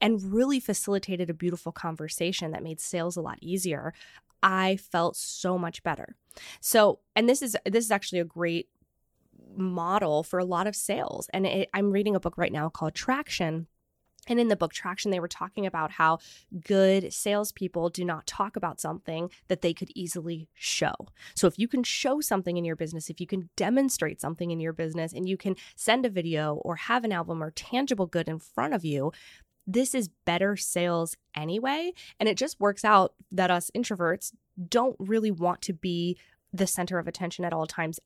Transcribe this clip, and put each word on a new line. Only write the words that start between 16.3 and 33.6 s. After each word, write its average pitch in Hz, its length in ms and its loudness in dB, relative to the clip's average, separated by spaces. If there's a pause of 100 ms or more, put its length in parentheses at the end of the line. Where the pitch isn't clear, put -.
good 190 500 6
salespeople 196 760 -2
do 180 140 -4
not 165 220 -4
talk - 300 -4
about 180 260 -6
something 165 480 -6 (180)
that 185 140 0
they 170 120 2
could - 220 -8
easily 170 580 -6
show. - 400 -2 (420)
So 196 120 6
if 165 120 4
you 233 80 2
can 254 160 2
show 285 380 0
something 180 360 0
in 175 80 0
your 165 100 -2
business, 160 340 -6
if 165 120 -8
you 170 60 -6
can 185 280 -4
demonstrate 214 640 2
something 165 300 -4
in 165 100 -2
your 160 140 -2
business, 160 400 -4
and 185 160 -4
you 190 80 0
can 190 180 -2 (200)
send 247 300 2
a 240 40 2
video 160 460 0
or 165 200 -4
have 233 280 0
an 220 80 0
album 170 320 -4
or 156 80 -6
tangible 240 560 0
good 165 200 0
in 160 120 -4
front 277 340 -2
of 185 100 -2
you, 147 280 0 (560)
this 247 280 2
is 220 140 0 (160)
better 190 300 2
sales 175 600 0 (200)
anyway. 262 580 -2 (260)
And 214 100 4
it 196 80 0
just - 220 -4
works 202 260 2
out 202 280 6 (180)
that 185 200 2
us 175 240 0